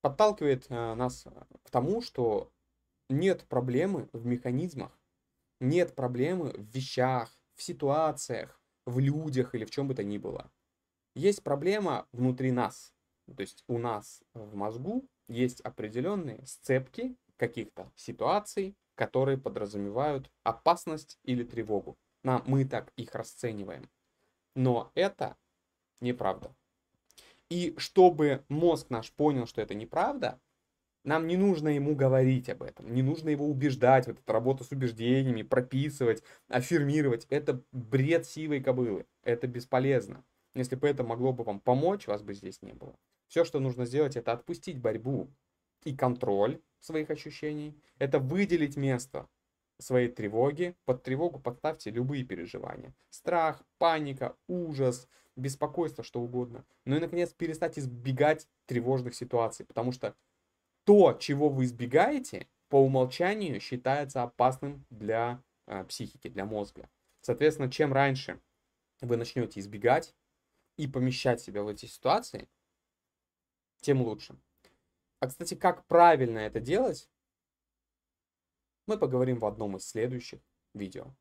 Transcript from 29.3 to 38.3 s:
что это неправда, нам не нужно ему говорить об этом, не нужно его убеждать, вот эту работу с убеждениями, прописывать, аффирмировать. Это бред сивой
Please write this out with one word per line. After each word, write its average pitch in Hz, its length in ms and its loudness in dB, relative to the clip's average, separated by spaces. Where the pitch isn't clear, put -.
что - 160 -8
это 98 120 -6
неправда, 175 680 -4
нам 160 220 0
не 175 100 0
нужно 180 340 4
ему 147 260 2
говорить 131 540 4
об - 120 -10
этом, - 320 -12
не 127 80 2
нужно 156 280 0
его 147 160 0
убеждать, 131 600 4
вот 113 140 -10
эту - 120 -4
работу 127 320 2
с - 80 -12
убеждениями, 123 720 0
прописывать, 127 800 0
аффирмировать. 139 840 2
Это 139 320 -2
бред 135 540 0
сивой 151 360 -4